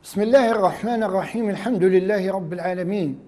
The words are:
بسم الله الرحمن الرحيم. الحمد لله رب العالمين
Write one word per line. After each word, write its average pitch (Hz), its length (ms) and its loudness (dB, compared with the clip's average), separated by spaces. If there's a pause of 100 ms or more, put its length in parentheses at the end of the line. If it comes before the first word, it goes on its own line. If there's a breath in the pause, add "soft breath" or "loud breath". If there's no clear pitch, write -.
(140)
بسم 202 80 0
الله 233 280 6
الرحمن 220 520 0
الرحيم. 202 480 -2
الحمد 196 340 -2
لله 190 480 2
رب 180 200 -6
العالمين 180 760 -4